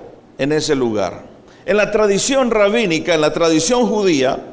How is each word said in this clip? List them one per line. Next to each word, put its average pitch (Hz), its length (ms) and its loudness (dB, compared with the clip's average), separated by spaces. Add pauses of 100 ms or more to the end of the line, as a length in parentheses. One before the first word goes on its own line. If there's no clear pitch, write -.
(380)
en 135 160 -2
ese 151 220 0
lugar? 107 460 -2 (440)
En 196 120 0
la 208 140 0
tradición 214 600 0
rabínica, 208 640 0
en 156 80 2
la 151 100 2
tradición 165 560 2
judía, 185 500 0 (160)